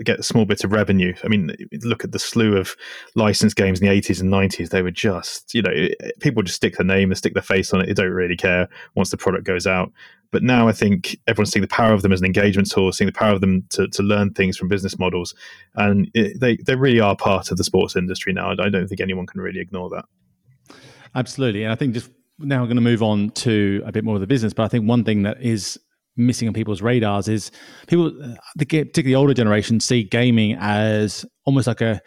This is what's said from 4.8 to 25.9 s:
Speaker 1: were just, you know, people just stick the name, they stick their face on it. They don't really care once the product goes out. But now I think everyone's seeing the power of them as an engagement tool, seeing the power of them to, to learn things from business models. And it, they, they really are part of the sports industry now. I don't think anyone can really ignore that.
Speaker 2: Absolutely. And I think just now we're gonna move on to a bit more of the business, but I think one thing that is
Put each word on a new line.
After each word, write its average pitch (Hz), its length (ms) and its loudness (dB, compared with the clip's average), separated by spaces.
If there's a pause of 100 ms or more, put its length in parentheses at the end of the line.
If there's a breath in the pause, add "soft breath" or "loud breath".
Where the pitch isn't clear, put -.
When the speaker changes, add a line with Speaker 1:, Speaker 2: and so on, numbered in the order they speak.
Speaker 1:
were 90 100 -2
just, - 600 -4
you 117 100 0
know, 90 260 0 (320)
people 113 240 0
just 87 100 -8
stick - 220 -2
the 90 80 0
name, 95 240 4
they 92 80 0
stick - 180 -4
their 95 80 -2
face 95 320 0
on 92 60 4
it. 92 60 0
They 98 80 0
don't 95 180 0
really 90 240 -2
care 90 320 0 (260 loud breath)
once 98 160 0
the - 60 -8
product 95 280 -2
goes 92 220 -2
out. 92 260 0 (400 loud breath)
But 98 120 0
now 120 240 4
I 110 40 4
think 101 540 0
everyone's 107 240 0
seeing 107 100 0
the 95 60 -2
power 113 260 2
of 101 100 2
them 98 100 4
as 92 80 2
an 92 60 0
engagement 101 440 2
tool, 95 220 2
seeing 101 140 0
the 92 60 -4
power 107 200 2
of 95 80 2
them 95 300 2
to, 98 180 0
to - 160 -4
learn 101 280 2
things 95 240 0
from 92 120 -6
business 95 280 -2
models. 90 380 -4 (400 loud breath)
And 101 400 2
it, 101 240 0
they, 120 180 2
they 131 200 0
really 127 240 4
are 101 160 4
part 95 340 -2
of 92 60 -4
the 95 80 -2
sports 92 320 0
industry 92 360 -4
now. 92 200 -4
I - 20 -4
don't 95 320 -2
think 98 140 -8
anyone 92 260 -4
can - 140 -12
really 92 180 -8
ignore 90 320 -10
that. 90 140 -10 (1120 loud breath)
Speaker 2:
Absolutely. 120 480 -2
And 110 80 -2
I - 20 -2
think 127 200 -2
just 120 180 -10 (260)
now 139 240 -2
we're 120 60 -2
gonna 120 120 2
move 117 220 4
on 107 280 2
to 101 540 0
a 107 60 -12
bit 107 140 -2
more 110 100 -2
of 98 60 -2
the 95 80 -4
business, 110 260 0
but 113 80 -2
I 107 60 0
think 110 200 0
one 120 140 4
thing 104 220 2
that 107 180 -4
is 113 380 -4 (460)